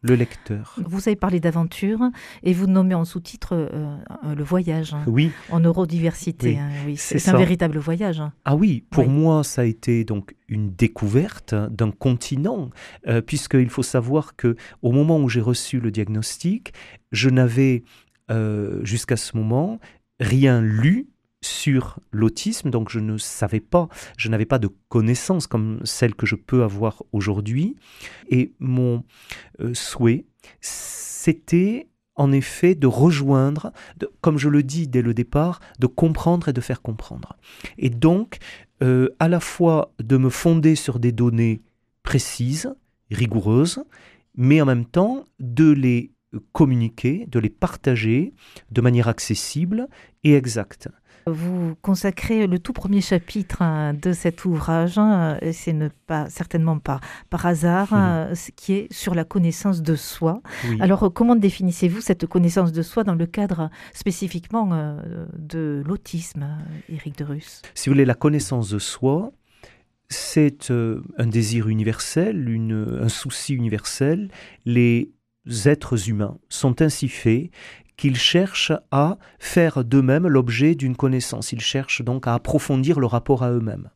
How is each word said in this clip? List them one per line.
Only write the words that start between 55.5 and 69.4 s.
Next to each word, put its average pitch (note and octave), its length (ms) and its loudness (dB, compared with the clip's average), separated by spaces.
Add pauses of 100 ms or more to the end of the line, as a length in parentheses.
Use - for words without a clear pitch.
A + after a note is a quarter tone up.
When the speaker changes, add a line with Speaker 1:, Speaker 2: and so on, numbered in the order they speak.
Speaker 2:
c'est E3 200 -6
ne D3+ 140 -2 (180)
pas, D#3 240 -4
certainement E3 480 -2
pas C3+ 220 -4 (320)
par F3 160 -2
hasard, F3 460 2
Speaker 1:
Mhm. G#3+ 60 4
Speaker 2:
hein, E3+ 360 0
ce - 160 -12
qui - 220 -4
est G3+ 200 -4
sur F#3 220 -4
la E3 80 0
connaissance E3+ 580 0
de D#3+ 140 0
soi. E3 480 -4 (260)
Speaker 1:
Oui. A2+ 120 0
Speaker 2:
Alors, F#3+ 300 4
comment A#3 240 4
définissez-vous F#3+ 640 0
cette - 280 -2
connaissance F3 460 2
de E3 100 -2
soi A3 200 -2
dans G3 120 0
le E3 100 0
cadre E3+ 460 -4 (240)
spécifiquement, F#3+ 760 -4
euh, D#3+ 520 -6 (140)
de D3+ 480 -6
l'autisme, E3 580 -8 (440)
Éric D3+ 280 -12
de D3+ 60 -8
Russe ? D3 400 -12 (100)
Speaker 1:
Si - 160 -4
vous C#3 60 6
voulez, C#3 100 6
la B2 80 2
connaissance C3 560 0
de G#2 80 -4
soi, D3 540 -2 (800)